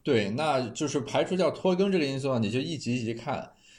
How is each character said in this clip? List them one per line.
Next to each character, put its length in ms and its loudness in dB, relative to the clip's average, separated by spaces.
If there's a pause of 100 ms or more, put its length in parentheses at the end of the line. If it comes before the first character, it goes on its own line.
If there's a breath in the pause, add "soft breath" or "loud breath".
对， 300 2
那 280 0 (100)
就 180 -2
是 140 0
排 220 0
除 120 -4
掉 160 2
拖 240 2
更 160 2
这 80 2
个 60 2
因 140 -2
素 120 -2
啊， 80 2
你 100 2
就 100 0
一 160 -4
集 200 -2
一 80 -2
集 100 -2
看， 380 -6 (280 soft breath)